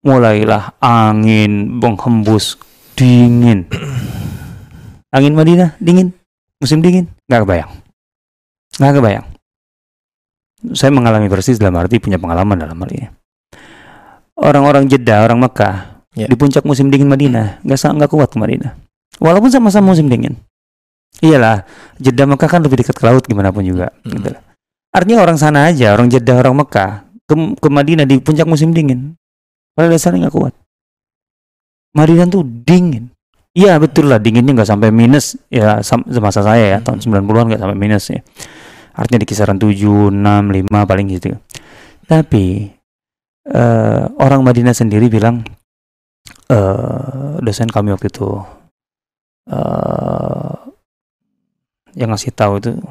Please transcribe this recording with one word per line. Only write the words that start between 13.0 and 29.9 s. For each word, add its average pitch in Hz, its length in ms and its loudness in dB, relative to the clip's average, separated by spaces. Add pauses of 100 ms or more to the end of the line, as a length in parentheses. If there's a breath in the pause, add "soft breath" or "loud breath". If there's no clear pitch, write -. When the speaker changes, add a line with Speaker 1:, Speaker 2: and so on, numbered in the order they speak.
Speaker 1:
Orang-orang 139 500 2
Jeddah, 117 380 2
orang 117 160 2
Mekah, 101 580 -4 (140)
Speaker 2:
Ya. 107 160 -6
Speaker 1:
di 123 80 2
puncak 143 260 0
musim 139 280 0
dingin 139 180 2
Madinah, 127 540 0
nggak 135 140 -4
sa-, 147 140 -2
nggak 147 180 0
kuat 151 220 0
ke - 80 -8
Madinah. 120 380 -6 (420)
Walaupun 196 320 2
sama-sama 208 400 2
musim 160 160 2
dingin. 120 300 -2 (840)
Iyalah, 120 480 2 (320 loud breath)
Jeddah 131 280 0
Mekah 139 220 0
kan 170 140 0
lebih 135 160 2
dekat - 160 -2
ke - 100 -6
laut 127 200 4
gimana 101 260 -2
pun 95 140 -4
juga, 90 260 -4 (140)
Speaker 2:
Hmm. 107 100 -10
Speaker 1:
gitu. 98 160 -8 (600)
Artinya 214 320 2
orang 170 160 2
sana 151 280 2
aja, 135 260 2
orang 113 140 4
Jeddah, 123 320 2
orang 127 180 2
Mekah, 110 340 -2 (340)
ke, - 100 -2 (220)
ke - 120 -2
Madinah 147 380 2
di 131 140 2
puncak 151 260 0
musim 160 240 0
dingin. 147 460 -2 (580)
Pada 165 140 0
dasarnya 165 400 0